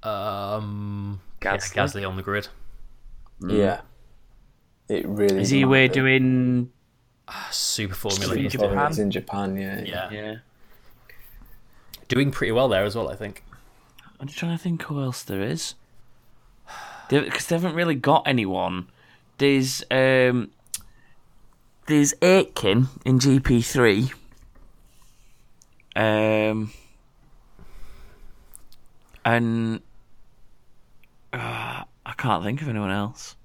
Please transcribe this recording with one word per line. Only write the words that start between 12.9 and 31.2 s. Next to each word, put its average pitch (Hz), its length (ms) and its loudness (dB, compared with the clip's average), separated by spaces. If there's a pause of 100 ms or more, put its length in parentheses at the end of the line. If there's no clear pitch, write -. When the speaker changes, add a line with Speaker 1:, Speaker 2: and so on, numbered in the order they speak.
Speaker 1:
well, 104 140 -4
I 85 60 -8
think. 104 280 -12 (760)
Speaker 2:
I'm 139 80 -12
just - 100 -12
trying 170 180 -4
to 165 60 -8
think 170 220 -4
who 143 180 -6
else 127 220 -4
there 98 180 -4
is. 147 320 -4 (1400)
They, 143 180 2
'cause - 200 -6
they 170 80 0
haven't 170 200 -2
really 165 200 0
got 139 320 4
anyone. 92 600 0 (520)
There's, 135 500 2
um, 127 640 4 (1400)
there's 147 340 4
Aitken 131 680 4 (140)
in 127 160 4
G 135 200 6
P 123 220 4
three. 117 500 4 (1800)
Um, 107 760 2 (2500)
and, 117 580 0 (1500)